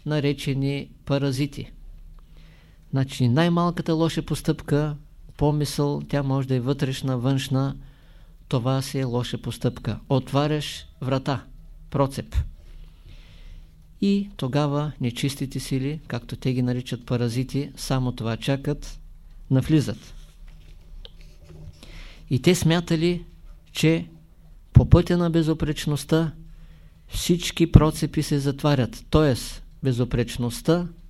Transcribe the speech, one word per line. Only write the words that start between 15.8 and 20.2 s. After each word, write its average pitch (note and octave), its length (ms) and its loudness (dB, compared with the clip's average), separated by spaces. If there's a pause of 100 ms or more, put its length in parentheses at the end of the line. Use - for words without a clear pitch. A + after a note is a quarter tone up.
както - 280 -6
те B2+ 180 -2
ги B2+ 80 0
наричат B2 440 -2
паразити, C3 720 -2
само B2+ 360 -2
това A2+ 260 -4
чакат, C#3 600 -4 (520)
навлизат. C3 640 2 (2250)